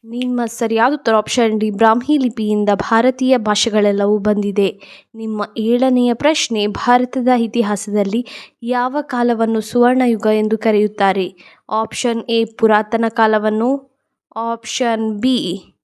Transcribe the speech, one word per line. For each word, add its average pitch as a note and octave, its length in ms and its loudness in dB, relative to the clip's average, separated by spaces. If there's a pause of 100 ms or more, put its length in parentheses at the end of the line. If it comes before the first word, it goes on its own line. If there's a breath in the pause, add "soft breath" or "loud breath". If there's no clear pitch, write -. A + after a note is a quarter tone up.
ನಿಮ್ಮ A#3+ 400 -4
ಸರಿಯಾದ A3+ 480 0
ಉತ್ತರ A3+ 220 0
ಆಪ್ಷನ್ A3 440 0
ಡಿ, G#3+ 120 0
ಬ್ರಾಹ್ಮಿ A3+ 460 2
ಲಿಪಿಯಿಂದ G#3 560 0
ಭಾರತೀಯ B3+ 640 2
ಭಾಷೆಗಳೆಲ್ಲವೂ G#3 800 2
ಬಂದಿದೆ. G3+ 640 0 (340 loud breath)
ನಿಮ್ಮ A3 280 -6 (140)
ಏಳನೆಯ B3 560 2
ಪ್ರಶ್ನೆ, A#3 540 0
ಭಾರತದ B3 600 0 (100)
ಇತಿಹಾಸದಲ್ಲಿ G#3 880 -2 (380 loud breath)
ಯಾವ B3 380 -2
ಕಾಲವನ್ನು A3+ 600 0
ಸುವರ್ಣಯುಗ A#3+ 720 2
ಎಂದು G#3+ 240 0
ಕರೆಯುತ್ತಾರೆ? G3+ 800 0 (340 loud breath)
ಆಪ್ಷನ್ A3 600 -4
ಎ, A3+ 160 0
ಪುರಾತನ A3 640 0
ಕಾಲವನ್ನು, A3 920 0 (360)
ಆಪ್ಷನ್ A3+ 840 -4
ಬಿ A3+ 440 -2 (200)